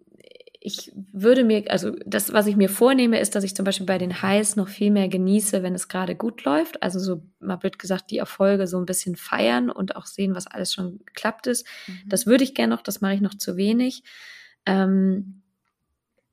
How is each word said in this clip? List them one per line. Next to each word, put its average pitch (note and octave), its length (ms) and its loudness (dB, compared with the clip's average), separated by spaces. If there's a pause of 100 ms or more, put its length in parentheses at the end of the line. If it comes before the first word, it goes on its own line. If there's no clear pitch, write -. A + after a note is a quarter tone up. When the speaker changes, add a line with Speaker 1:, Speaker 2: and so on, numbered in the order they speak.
(680)
Speaker 1:
ich - 240 -10 (220)
würde A#3 320 6
mir, G#3+ 260 2
also F#3 240 -2 (100)
das, G#3 280 -2
was G#3+ 120 4
ich G#3 120 2
mir G3 100 6
vornehme, A#3+ 540 4
ist, - 140 -2
dass G3 100 0
ich F#3+ 100 -8
zum G3 80 -4
Beispiel F#3+ 220 -2
bei F#3 120 0
den F3+ 240 -4
Highs G#3 360 2
noch F#3+ 100 0
viel G#3 240 0
mehr G3 160 4
genieße, F#3+ 560 2
wenn F#3 100 -2
es F3+ 140 -6
gerade F#3 260 -4
gut - 300 -6
läuft. D4+ 400 0
Also F#3 160 -2
so F3+ 240 -4 (160)
mal F#3+ 160 -6
blöd F#3+ 240 -6
gesagt, F#3 320 -6
die - 60 -4
Erfolge G3 500 2
so F3+ 100 -4
ein F3+ 80 -2
bisschen F3+ 300 -4
feiern A#3+ 540 0
und - 260 -6
auch - 100 -12
sehen, F#3+ 300 -2
was F#3 100 -8
alles - 280 -6
schon F#3 320 -8
geklappt - 420 -8
ist. A#3+ 180 -2 (220)
Speaker 2:
Mhm. F#3+ 220 -16
Speaker 1:
Das F#3+ 160 -2
würde B3+ 180 6
ich C4 100 -2
gerne A#3 220 0
noch, - 60 -10
das - 180 -8
mache G3 140 0
ich G3+ 80 0
noch G3 140 -2
zu F#3 200 -6
wenig. A#3 480 0 (600)
Ähm, F#3+ 760 0 (920)